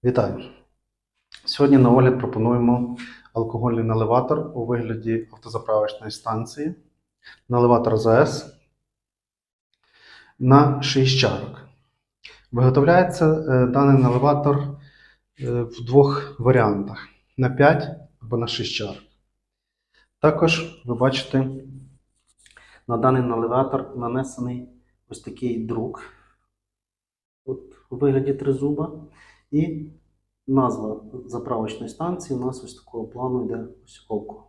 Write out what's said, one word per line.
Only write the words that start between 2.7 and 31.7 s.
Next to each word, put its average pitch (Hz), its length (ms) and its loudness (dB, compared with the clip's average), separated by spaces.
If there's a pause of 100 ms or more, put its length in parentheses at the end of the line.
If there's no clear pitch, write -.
алкогольний 113 520 -2
наливатор 113 720 0
у 117 120 -6
вигляді 113 680 -4
автозаправочної 110 800 -4
станції. 117 640 -6 (760)
Наливатор 120 460 4
А - 20 2
З 107 100 0
С - 500 2 (1800)
на 139 440 6
шість - 360 2
чарок. - 500 -4 (840)
Виготовляється, 147 760 4
е, 135 400 2
даний 135 360 4
наливатор, 139 540 2 (840)
е, 120 220 -4
в 117 220 -10
двох 139 560 2
варіантах: 107 680 0 (280)
на 131 140 0
п'ять 139 380 4 (340)
або 117 140 -6
на 117 100 -4
шість - 260 -8
чарок. 101 300 -8 (1160)
Також - 640 0
ви 120 100 -4
бачите, 131 560 -2 (1400)
на 117 80 -2
даний 127 260 2
наливатор 120 760 -2
нанесений 123 720 -8 (400)
ось - 120 -18
такий 113 460 -6
друк, 110 360 -6 (1400)
от, - 160 -10 (300)
у - 60 -12
вигляді 139 380 0
тризуба. 139 560 -4 (640)
І 156 340 -2 (600)
назва 110 540 -2 (260)
заправочної 117 640 -6